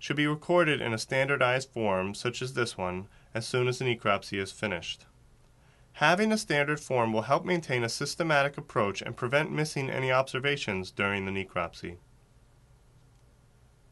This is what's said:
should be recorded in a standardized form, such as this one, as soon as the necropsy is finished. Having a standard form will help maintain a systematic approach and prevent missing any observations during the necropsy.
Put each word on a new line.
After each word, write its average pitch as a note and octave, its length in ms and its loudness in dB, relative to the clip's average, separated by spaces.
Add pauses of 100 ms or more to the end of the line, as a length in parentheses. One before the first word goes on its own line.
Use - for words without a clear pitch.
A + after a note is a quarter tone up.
should D3 160 -2
be D3 120 2
recorded D3+ 520 2
in A2+ 120 -2
a A2 60 0
standardized C3 720 2
form, G2+ 440 0
such - 260 -6
as B2+ 140 -6
this A#2 240 -2
one, F#2 300 -4 (260)
as A2+ 100 -4
soon B2 220 0
as B2 140 -2
the C3+ 40 -2
necropsy G#2+ 540 0
is G2 140 -4
finished. - 540 -6 (880)
Having F3+ 360 4
a A3 80 2
standard D3 400 0
form A#2+ 340 0
will A2 100 2
help D3 220 2
maintain D#3+ 380 0
a A#2 60 0
systematic C#3+ 680 0
approach G#2+ 460 -2
and A#2+ 140 -6
prevent C3 340 0
missing D3 400 -2
any C3 220 0
observations C3 800 0
during G2+ 320 0
the F#2+ 80 -4
necropsy. F2 640 -4 (2000)